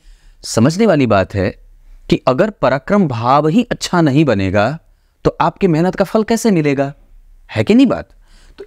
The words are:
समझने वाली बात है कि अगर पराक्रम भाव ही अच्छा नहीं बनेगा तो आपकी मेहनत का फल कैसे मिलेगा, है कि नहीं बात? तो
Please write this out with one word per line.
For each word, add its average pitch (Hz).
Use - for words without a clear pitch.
समझने 160
वाली 151
बात 98
है 98
कि -
अगर 156
पराक्रम 143
भाव 127
ही 180
अच्छा -
नहीं 151
बनेगा 104
तो -
आपकी 165
मेहनत 170
का 196
फल 220
कैसे 226
मिलेगा, 143
है 110
कि 202
नहीं 262
बात? 82
तो -